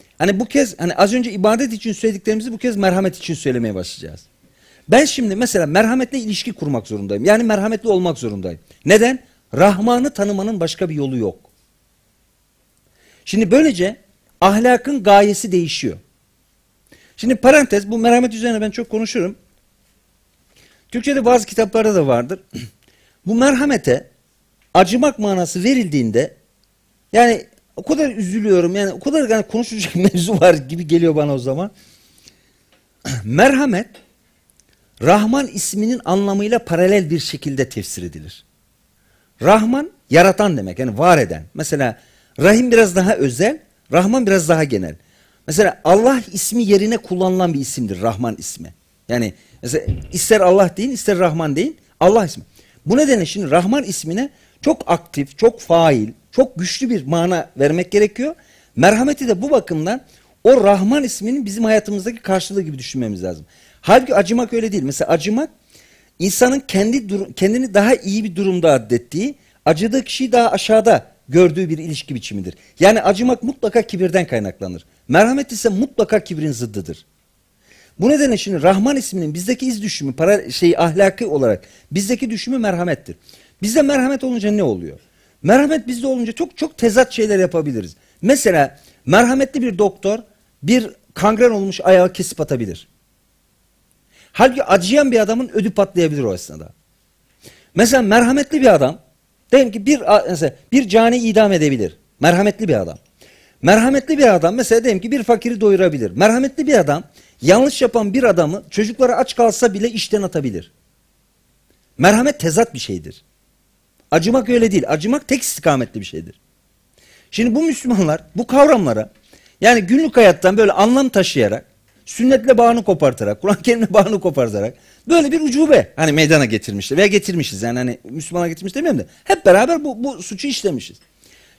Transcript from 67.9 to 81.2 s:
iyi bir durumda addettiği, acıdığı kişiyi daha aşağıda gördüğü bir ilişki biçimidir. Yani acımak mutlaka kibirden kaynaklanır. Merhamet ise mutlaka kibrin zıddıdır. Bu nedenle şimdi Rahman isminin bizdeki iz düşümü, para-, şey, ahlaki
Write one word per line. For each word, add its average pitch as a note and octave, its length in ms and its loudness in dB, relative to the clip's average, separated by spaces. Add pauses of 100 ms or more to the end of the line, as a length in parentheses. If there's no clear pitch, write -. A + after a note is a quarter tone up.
iyi G3+ 300 -4
bir F3 120 -8
durumda F3+ 360 2
addettiği, C3 640 -2 (300)
acıdığı G#3+ 400 0
kişiyi B3+ 280 -6
daha A#3+ 180 4
aşağıda G#3+ 560 2 (220)
gördüğü E3+ 400 2
bir D#3 100 -6
ilişki D#3 360 -10
biçimidir. G2 400 -10 (260)
Yani G#3 220 6
acımak A#3+ 400 0
mutlaka A3+ 400 -2
kibirden F3+ 440 -2
kaynaklanır. F#2+ 580 -8 (240)
Merhamet A#3+ 440 2
ise A3+ 160 -2
mutlaka G#3+ 560 -2
kibrin D#3 280 -6
zıddıdır. G#2 540 -10 (920)
Bu G#3 80 2
nedenle C#4 280 2
şimdi F3+ 260 -6
Rahman G3 340 2
isminin F3 380 -6
bizdeki A#3+ 320 -4
iz A3 160 -4
düşümü, C#3+ 300 -8
para-, E3+ 380 0
şey, E3+ 280 2
ahlaki F#3+ 480 0